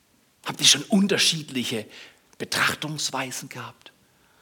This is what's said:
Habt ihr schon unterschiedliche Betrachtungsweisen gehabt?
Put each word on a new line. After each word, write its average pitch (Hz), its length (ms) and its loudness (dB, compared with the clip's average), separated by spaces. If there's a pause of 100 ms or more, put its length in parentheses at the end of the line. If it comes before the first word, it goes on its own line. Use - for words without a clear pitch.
(460)
Habt - 160 -8
ihr 151 40 4
schon - 180 6
unterschiedliche 147 1040 2 (520)
Betrachtungsweisen - 1120 -4
gehabt? 120 420 -16 (500)